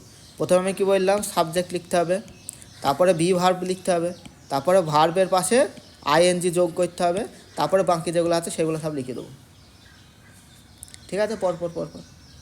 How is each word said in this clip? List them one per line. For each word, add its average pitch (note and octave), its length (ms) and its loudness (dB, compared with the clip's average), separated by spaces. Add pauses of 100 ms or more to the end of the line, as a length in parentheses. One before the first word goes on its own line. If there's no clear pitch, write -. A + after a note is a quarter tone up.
(360)
প্রথমে E3 220 2
আমি F#3 140 -2
কি G3 120 -4
বললাম? G3 380 2
সাবজেক্ট F3 500 -2
লিখতে F3+ 240 -4
হবে, F3 240 0 (640)
তারপরে F3 320 2
বি E3 180 2
ভার্ব F3+ 300 2
লিখতে F#3 300 -4
হবে, F3 200 -2 (360)
তারপরে F3+ 320 2
ভার্বের E3 480 2
পাশে G#3 400 2 (340)
আইএনজি F3 480 2
যোগ E3+ 240 0
করতে F3+ 280 -4
হবে, F3+ 240 0 (300)
তারপরে E3 260 2
বাকি E3+ 300 -2
যেগুলো E3+ 240 2
আছে E3 140 -4
সেগুলো D#3+ 280 -2
সব D3+ 160 -6
লিখে B2+ 200 -8
দেবো। A2+ 140 -12 (1800)
ঠিক F#3 120 -4
আছে? G#3+ 160 -2
পর F3+ 240 -2
পর, E3+ 140 -6
পর E3 180 -6
পর। - 80 -18 (420)